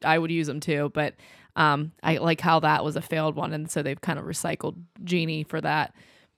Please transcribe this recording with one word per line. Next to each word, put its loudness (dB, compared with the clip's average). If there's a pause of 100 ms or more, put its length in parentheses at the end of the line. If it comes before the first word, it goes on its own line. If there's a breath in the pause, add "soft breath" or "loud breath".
I 4
would 0
use 0
him -4
too, 0
but, -2 (420 soft breath)
um, 4 (100)
I 2
like 2
how 4
that 4
was -4
a -2
failed -2
one, -4
and -6
so -2
they've -6
kind -4
of -10
recycled -6 (280)
Genie -2
for -6
that. 0 (440 soft breath)